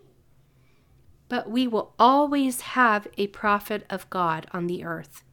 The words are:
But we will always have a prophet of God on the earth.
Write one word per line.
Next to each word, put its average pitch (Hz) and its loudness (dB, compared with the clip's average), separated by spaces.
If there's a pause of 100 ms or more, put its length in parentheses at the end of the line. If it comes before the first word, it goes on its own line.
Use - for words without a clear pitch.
(1300)
But 240 -6
we 254 0
will 220 -2
always 269 4
have 220 2 (100)
a 202 -2
prophet 208 -2
of 190 -10
God 165 -2
on 175 -4
the 180 -6
earth. 160 -12